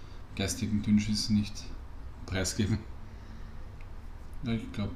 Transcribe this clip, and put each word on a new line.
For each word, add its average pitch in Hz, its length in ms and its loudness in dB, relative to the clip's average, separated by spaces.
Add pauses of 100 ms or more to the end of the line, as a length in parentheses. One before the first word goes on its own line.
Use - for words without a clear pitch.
(360)
geistigen 104 460 2
Dünnschiss 104 480 6
nicht 104 220 6 (720)
preisgeben. 98 520 2 (1700)
Ja, 117 80 2
ich 110 200 -2
glaub, 101 240 0